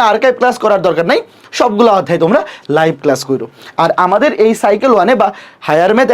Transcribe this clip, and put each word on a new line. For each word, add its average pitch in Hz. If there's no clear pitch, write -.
আর্কাইভ 247
ক্লাস 247
করার 208
দরকার 170
নাই, 453
সবগুলো 220
অধ্যায় 175
তোমরা 247
লাইভ 160
ক্লাস 135
করো। 123
আর 165
আমাদের 208
এই 226
সাইকেল 214
ওয়ানে 196
বা 202
হায়ার 165
ম্যাথ 247